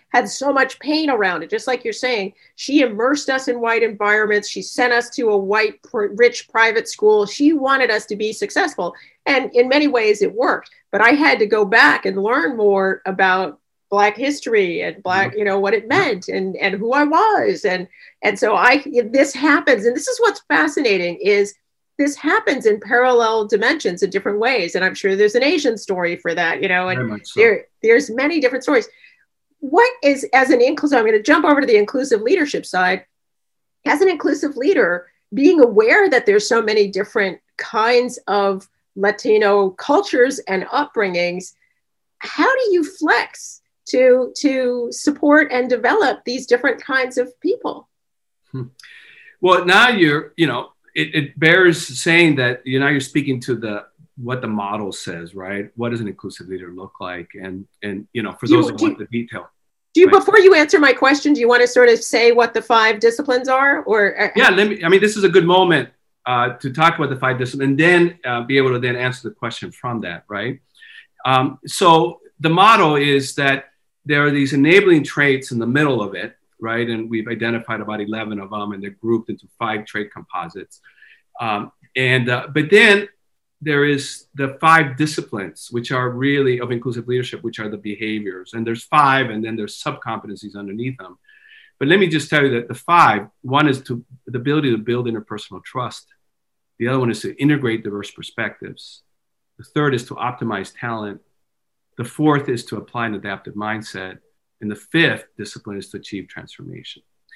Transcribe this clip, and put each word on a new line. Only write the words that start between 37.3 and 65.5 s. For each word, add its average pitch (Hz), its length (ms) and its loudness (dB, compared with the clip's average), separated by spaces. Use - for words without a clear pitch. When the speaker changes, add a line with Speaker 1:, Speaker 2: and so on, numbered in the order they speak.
Speaker 1:
kinds 240 680 0
of 196 420 0
Latino 202 760 2
cultures 277 800 0
and 190 160 -4
upbringings, 185 880 -4
how 392 380 -2
do 466 160 0
you 349 100 2
flex - 800 -4
to, 254 520 2
to 247 520 -2
support 294 640 0
and 247 160 -2
develop 247 560 0
these 247 220 -8
different 247 360 0
kinds 254 360 -4
of 247 220 -6
people? - 460 -6
Speaker 2:
Hmm. 131 120 -8
Well, 180 240 2
now 214 240 6
you're, 156 480 2
you 160 80 4
know, 123 260 -6
it, 156 200 -4
it 143 240 -4
bears 165 480 4
saying 165 360 4
that 123 300 -2
you, 131 140 0
now 139 80 2
you're 143 120 0
speaking 135 400 -4
to 123 140 -4
the, 107 300 -8
what 127 240 -8
the 113 80 -8
model 101 420 -6
says, 85 440 -14
right? 98 420 -10
What 117 140 -6
does 87 100 -6
an 104 80 -6
inclusive - 400 -14
leader 92 240 -12
look 92 260 -18
like? 90 360 -14
And, 95 320 -14
and, 104 320 -10
you 117 80 -4
know, 92 100 -8
for - 140 -12
Speaker 1:
Do - 80 4
you, - 80 4
Speaker 2:
those - 80 -4
that - 80 -10
Speaker 1:
do - 80 -2
Speaker 2:
want - 120 -4
Speaker 1:
you, 107 80 -14
Speaker 2:
the - 40 -20
detail. 117 400 -10
Speaker 1:
do 320 80 2
you, 370 60 10
Speaker 2:
Right. 392 80 6
Speaker 1:
before 403 240 6
you 381 160 8
answer 311 260 4
my 269 140 4
question, 285 400 2
do 233 60 0
you 233 80 4
want 240 120 4
to 247 80 4
sort 247 220 6
of 233 80 4
say 233 340 2
what 233 220 2
the 226 80 -2
five 220 380 2
disciplines 254 480 0
are? 269 340 2
Or, 202 360 0
uh, 208 160 0
Speaker 2:
Yeah, 240 140 4
let 196 200 4
me, 185 140 -6
I 165 60 0
mean, 190 140 6
this 214 120 2
is 202 100 0
a 180 40 4
good 170 160 6
moment, 175 460 4